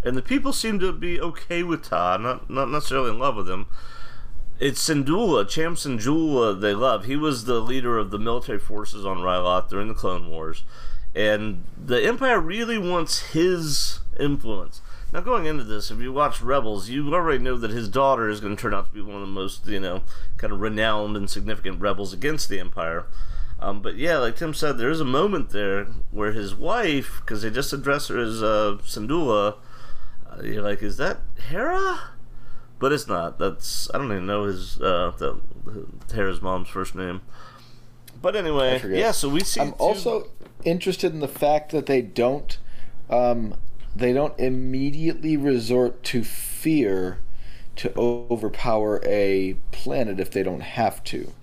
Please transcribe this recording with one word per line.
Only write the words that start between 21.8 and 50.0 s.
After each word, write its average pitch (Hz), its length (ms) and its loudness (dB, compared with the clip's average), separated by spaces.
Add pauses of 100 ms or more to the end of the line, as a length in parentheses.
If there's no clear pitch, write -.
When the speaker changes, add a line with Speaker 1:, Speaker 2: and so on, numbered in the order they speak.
Speaker 1:
rebels 98 320 0
against 147 380 0
the 95 100 4
Empire. 85 460 0 (540)
Um, 101 200 2
but 98 160 0
yeah, 156 220 2
like 123 180 0
Tim 156 180 -2
said, 143 220 2
there 120 140 2
is 165 100 0
a 151 60 2
moment 147 440 2
there 101 340 2 (260)
where 104 220 0
his 101 220 0
wife, 170 680 0
'cause 107 180 0
they 110 80 0
just - 220 -2
address 143 360 -2
her 113 100 -4
as, 110 240 -4
uh, 107 420 2
Syndulla, 110 680 0 (760)
uh, - 120 -12
you're 107 200 0
like, 101 200 2
"Is 104 160 2
that 160 220 -2 (280)
Hera?" 349 520 0 (800)
But 135 140 0
it's 143 160 -4
not. 87 320 -4
That's, - 520 0
I - 60 0
don't 131 140 -4
even 92 140 -4
know 101 180 -2
his, 95 360 -2
uh, 90 380 0
the, - 220 0 (720)
Hera's 98 280 0
mom's 92 260 -2
first 92 260 -6
name. 92 280 -8 (1000)
But 190 140 0
anyway, 143 380 0
Speaker 2:
I 127 40 -2
forget. 98 200 -2
Speaker 1:
yeah, 214 120 2
so - 180 0
we 151 120 0
see - 200 0
Speaker 2:
I'm 143 120 -2
Speaker 1:
two - 60 -14
Speaker 2:
also 202 500 -2 (360)
interested 175 480 -2
in 156 80 -10
the 143 60 4
fact 151 460 0
that 147 140 -2
they 131 160 2
don't, 120 540 0 (540)
um, 120 440 2 (420)
they 123 160 2
don't 127 260 0
immediately 143 960 2
resort 123 680 0
to 117 180 0
fear 98 960 0 (560)
to - 240 -4
overpower 110 1040 0
a 98 520 2 (160)
planet 117 480 0